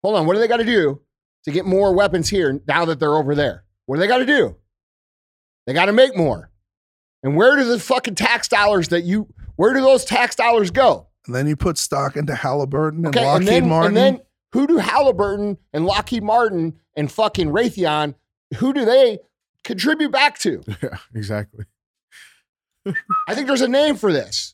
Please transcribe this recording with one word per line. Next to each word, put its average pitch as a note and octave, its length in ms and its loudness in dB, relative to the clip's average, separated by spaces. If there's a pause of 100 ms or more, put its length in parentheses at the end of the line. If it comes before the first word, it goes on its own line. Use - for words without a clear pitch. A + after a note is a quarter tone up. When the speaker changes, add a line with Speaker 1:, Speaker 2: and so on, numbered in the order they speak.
Speaker 1:
Hold G#3 120 0
on. E3 100 0
What E3+ 80 2
do G#3 60 2
they A3+ 80 2
gotta A#3 180 0
do E3 360 0 (440)
to D#3+ 60 -6
get F3+ 140 -4
more F#3+ 280 2
weapons F#3 360 0
here D3 380 0
now D#3+ 180 2
that D#3 140 -4
they're D3+ 160 2
over D3 200 0
there? C3 300 -2 (200)
What C3+ 120 -6
do - 40 -2
they G3 60 0
gotta B3 180 2
do? A3 300 0 (1120)
They C3 60 -6
gotta F#3+ 200 2
make B3+ 220 4
more. C#3 340 -2 (760)
And C#3 120 -2
where B3+ 220 6
do C4+ 80 2
the A#3 140 0
fucking B3+ 360 -4
tax A3+ 320 -2
dollars G3+ 420 2
that F3 120 0
you, G3 260 -2 (300)
where G#3+ 160 2
do C4+ 80 2
those C4 240 4
tax A#3+ 300 0
dollars A3+ 360 0
go? A3+ 360 2 (180)
Speaker 2:
And A#2+ 100 -8
then C3 120 -2
you D3+ 100 0
put E3 200 -2
stock C#3 380 -4
into D3 200 -4
Halliburton D3 680 -4
and D3 100 -2
Speaker 1:
Okay, A#3 100 2
Speaker 2:
Lockheed D#3+ 240 2
Speaker 1:
and - 140 4
then, E3+ 60 2
Speaker 2:
Martin. E3 200 2
Speaker 1:
and G#3 80 2
then C4 240 4 (320)
who C4+ 140 2
do D#4+ 100 2
Halliburton G#3 800 0 (160)
and D#3 120 -2
Lockheed G#3 380 -2
Martin G#3 560 0 (160)
and D3+ 160 -4
fucking G3+ 380 -2
Raytheon, D#3 680 -2 (420)
who C4 160 -2
do C#4 120 -2
they A#3+ 340 4 (440)
contribute C#4 480 -2
back C#4+ 280 0
to? C3+ 220 -4 (100)
Speaker 3:
<laughs> F#2+ 120 -10
Yeah, - 140 -10 (180)
exactly. G#2 480 -8 (1200)
<laughs> - 0 - (420)
Speaker 1:
I G3+ 80 -6
think C4+ 120 -6
there's C4 140 0
a C4 80 0
name C#4+ 260 2
for G3 160 -2
this. A2+ 420 -6